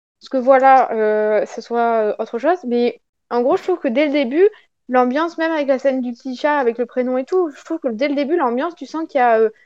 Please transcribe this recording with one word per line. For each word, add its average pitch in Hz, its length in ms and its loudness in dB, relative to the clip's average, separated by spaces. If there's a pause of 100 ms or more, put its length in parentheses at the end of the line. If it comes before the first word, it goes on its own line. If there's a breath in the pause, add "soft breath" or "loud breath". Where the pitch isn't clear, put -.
(200)
ce - 100 -20
que, 269 80 -2
voilà, 262 560 6
euh, 214 540 0
ce - 140 -14
soit, 233 500 -2
euh, - 80 -4
autre 226 180 -8
chose. 311 300 0
Mais 240 340 -2 (300)
en 240 100 0
gros, 285 160 2
je - 60 -6
trouve 359 160 -2
que - 100 -4
dès 262 160 0
le 285 80 -2
début, 294 340 2 (400 loud breath)
l'ambiance, 254 520 0
même 320 120 0
avec 294 160 -2
la 262 120 0
scène 262 220 -2
du 247 120 -6
petit 247 240 -12
chat, 294 200 0
avec 233 200 -2
le 240 80 -4
prénom 254 320 -4
et 262 80 -4
tout, 359 240 -2
je - 160 -20
trouve 320 140 -6
que 269 100 -4
dès 226 180 -2
le 285 80 -2
début, 285 220 -2
l'ambiance, 285 380 -2
tu 285 100 -14
sens 320 220 -8
qu'il - 120 -4
y - 40 4
a, 233 160 4
euh... 220 100 2 (160 soft breath)